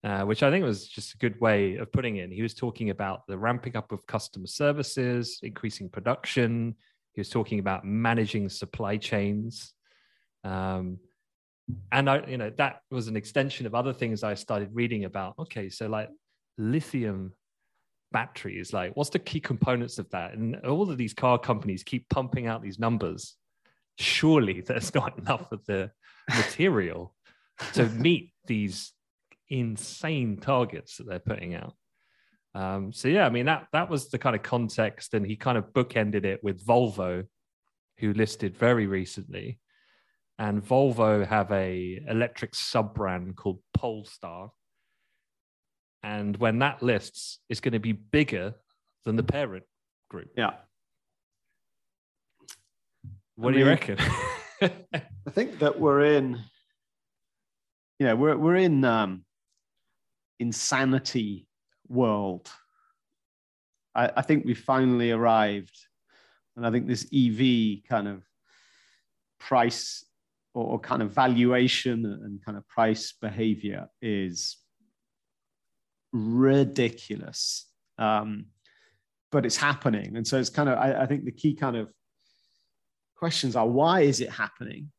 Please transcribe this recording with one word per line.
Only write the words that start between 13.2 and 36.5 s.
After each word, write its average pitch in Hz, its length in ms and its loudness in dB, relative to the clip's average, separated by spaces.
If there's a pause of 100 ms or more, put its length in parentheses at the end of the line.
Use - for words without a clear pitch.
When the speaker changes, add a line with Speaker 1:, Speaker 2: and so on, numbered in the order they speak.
Speaker 1:
of 107 80 -6
other 127 180 0
things 113 320 -4
I 104 120 -2
started 101 360 -4
reading 117 340 -2
about. 95 340 -8
Okay, 101 300 -8
so, 110 180 -8
like, 107 220 -4 (480)
lithium 110 760 -2 (760)
batteries, 98 600 -6
like, 92 240 -4
what's 143 140 -2
the 180 100 -2
key - 220 -6
components 120 560 0
of 95 140 -10
that? 87 220 -8
And 110 320 -4
all 175 240 0
of 139 80 -4
these 113 160 -2
car 123 240 4
companies 98 460 -2
keep - 240 -6
pumping 127 400 -2
out 113 140 -4
these 98 180 -12
numbers. 110 560 -2 (640)
Surely 117 640 4
<laughs> - 40 -14
there's 120 280 -4
not - 240 0
enough - 340 -4
of 104 140 -10
the 98 260 -2 (380)
material 101 840 0 (600)
to 120 120 4
Speaker 2:
<laughs> 110 40 0
Speaker 1:
meet 120 420 2 (140)
these 104 480 -4 (560)
insane 123 880 -4
targets 123 600 0
that - 100 -14
they're 90 120 -8
putting 87 360 -6
out. - 180 -12 (840)
Um, 98 360 -4
so - 160 -4
yeah, 180 180 6
I 123 40 4
mean, 120 160 0
that, 156 260 0
that 165 180 0
was 147 200 -4
the 123 80 -6
kind 117 180 0
of 101 80 -2
context, 113 680 -2
and 104 120 0
he 104 100 -4
kind 123 220 0
of 104 160 -4
bookended 107 520 0
it 98 180 -2
with 98 220 -4